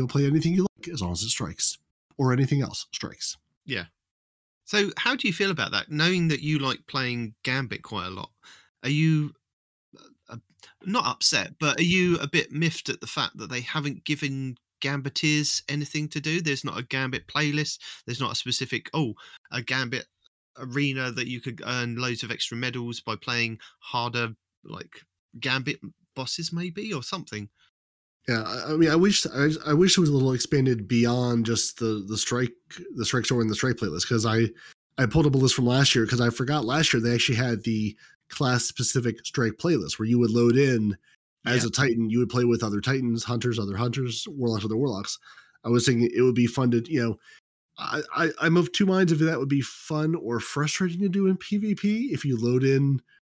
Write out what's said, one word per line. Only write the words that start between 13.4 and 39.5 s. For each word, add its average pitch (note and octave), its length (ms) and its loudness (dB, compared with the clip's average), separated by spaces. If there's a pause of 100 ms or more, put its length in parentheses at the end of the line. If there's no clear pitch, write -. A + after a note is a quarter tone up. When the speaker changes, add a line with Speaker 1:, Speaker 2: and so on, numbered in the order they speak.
Speaker 2:
they B2 120 -6
haven't C#3+ 440 -6
given C3+ 520 -4 (240)
Gambiteers C#3+ 880 0
anything D3 400 -4
to D3+ 120 -6
do? D#3 200 -2
There's C#3+ 240 -2
not B2+ 140 -6
a B2 40 -4
Gambit C3 440 -4
playlist. D3+ 520 -2 (260)
There's A#2+ 140 -8
not C3 140 -2
a - 20 -4
specific, - 580 -4
"Oh, C#3 220 -2 (360)
a B2 100 -6
Gambit B2+ 460 -4 (500)
arena C3 540 -2
that B2 160 -6
you B2 140 -8
could B2 240 -10
earn A#2+ 320 -4
loads B2 260 -4
of G#2 80 -6
extra A#2 260 -6
medals A#2+ 440 -6
by A2 140 -6
playing A#2 440 -4 (200)
harder, A#2 560 -4 (280)
like, - 400 -16 (360)
Gambit B2+ 400 -4 (360)
bosses C#3+ 380 -8
maybe, F3+ 400 -8
or C3 100 -6
something?" G#2+ 460 -8 (800)
Speaker 1:
Yeah, A#2 160 0
I, A2 300 -6
I D#3 40 0
mean, E3 120 6
I D3+ 80 4
wish, G3 280 4
I, C#3+ 260 2 (140)
I D3+ 80 2
wish F3 240 6
it F#3+ 40 6
was D#3+ 80 6
a D3 40 4
little C3 200 4
expanded B2+ 540 0
beyond A#2+ 580 2
just A2+ 340 -2
the, A2 260 -2
the G#2+ 120 -6
strike, B2 360 -2 (420)
the A#2 100 -4
strike A#2+ 200 0
sword B2 180 2
and A2 60 0
the G#2 60 -2
strike B2+ 220 0
playlist, F2 300 -4
'cause A2+ 180 2
I, A2+ 240 4 (480)
I C3 80 2
pulled D3 220 4
up C3+ 80 4
a - 20 4
list C3 180 4
from B2+ 100 2
last C3 300 4
year, A#2 100 4
'cause A2+ 160 0
I A#2+ 80 4
forgot C3 360 -2
last D3 280 2
year B2 80 2
they A#2 120 2
actually A#2 240 2
had A#2+ 260 0
the G#2+ 340 -2 (320)
class-specific B2 960 0
strike A#2 280 0